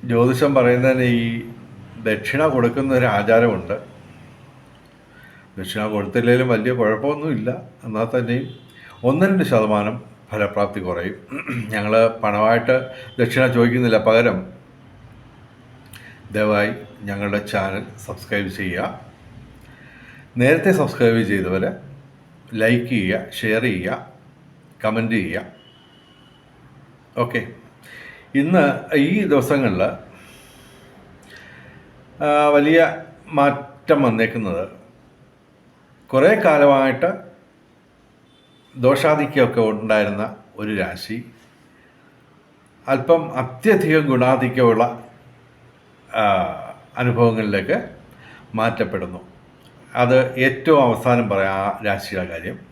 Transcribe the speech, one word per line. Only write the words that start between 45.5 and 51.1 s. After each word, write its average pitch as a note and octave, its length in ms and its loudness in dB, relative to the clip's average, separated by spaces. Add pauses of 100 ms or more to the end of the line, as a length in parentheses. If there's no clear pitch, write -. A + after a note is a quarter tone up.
ആ, G#2+ 40 2 (760)
അനുഭവങ്ങളിലേക്ക് A2+ 760 0 (800)
മാറ്റപ്പെടുന്നു. G2+ 640 -4 (840)
അത് B2 160 4 (280)
ഏറ്റവും C#3+ 420 4
അവസാനം A#2 420 0